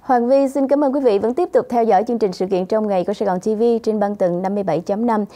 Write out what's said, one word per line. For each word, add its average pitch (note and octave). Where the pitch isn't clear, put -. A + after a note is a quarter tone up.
Hoàng A#3+
Vi C#4
xin C4+
cảm C#4+
ơn C4+
quý D4
vị A3+
vẫn A3
tiếp F4
tục A#3
theo A#3
dõi G#3+
chương A#3
trình G#3
Sự F#3
kiện F#3
trong G#3+
ngày F#3
của G3
Sài G#3
Gòn F#3
T -
V A3
trên A3
băng G#3
tần F3+
năm F#3+
mươi G3+
bảy E3
chấm G3+
năm. G#3+